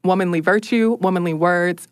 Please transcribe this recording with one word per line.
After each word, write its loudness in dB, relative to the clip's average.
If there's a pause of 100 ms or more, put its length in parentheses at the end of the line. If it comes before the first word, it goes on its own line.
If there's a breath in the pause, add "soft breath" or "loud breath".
womanly 0
virtue, 0
womanly 0
words, 0